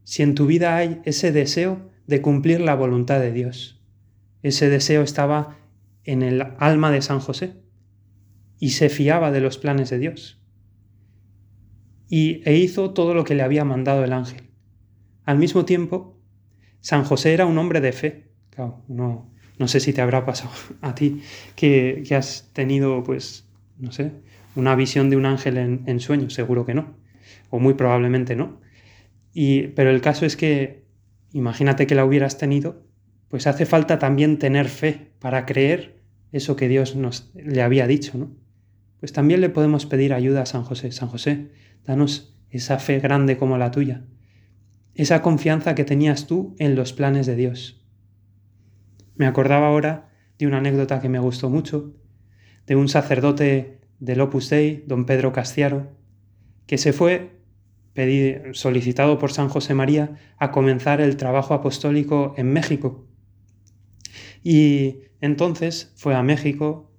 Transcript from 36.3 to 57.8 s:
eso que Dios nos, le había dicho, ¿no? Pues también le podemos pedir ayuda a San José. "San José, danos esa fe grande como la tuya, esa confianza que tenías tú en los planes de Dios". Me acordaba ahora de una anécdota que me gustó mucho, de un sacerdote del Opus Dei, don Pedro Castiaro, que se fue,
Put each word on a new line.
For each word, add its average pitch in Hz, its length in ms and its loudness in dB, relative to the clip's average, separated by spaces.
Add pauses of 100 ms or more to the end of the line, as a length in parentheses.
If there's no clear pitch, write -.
eso 139 240 -4
que 131 100 0
Dios 131 300 0
nos, 123 380 -6
le 147 280 -2
había 123 240 4
dicho, 139 320 -2
¿no? - 160 -10 (640)
Pues - 140 -14
también 151 280 4
le 180 80 4
podemos 151 380 0
pedir 139 260 0
ayuda 131 300 0
a 123 40 -4
San 123 180 -6
José. 123 280 -8
"San 123 160 -8
José, 143 420 -4 (360)
danos 143 500 -2 (140)
esa 127 280 -4
fe 139 200 -2
grande 139 400 2
como 131 180 0
la 123 140 0
tuya, 131 340 -4 (880)
esa 160 280 2
confianza 160 520 2
que 147 100 0
tenías 147 420 0
tú 185 320 -4
en 143 160 2
los 127 180 -2
planes 139 340 0
de 123 100 -2
Dios". 123 500 -6 (1300)
Me 139 120 0
acordaba 139 420 4
ahora 151 420 0 (280)
de 147 80 -2
una 139 120 0
anécdota 135 420 0
que 127 80 -4
me 127 100 0
gustó 123 300 -2
mucho, 147 480 -4 (680)
de 139 100 2
un 139 120 4
sacerdote 143 920 0 (200)
del 127 200 -2
Opus 139 300 -2
Dei, 151 360 0
don 123 200 -4
Pedro 131 260 0
Castiaro, 139 600 -4 (720)
que 135 120 -4
se 147 140 2
fue, 175 480 0 (540)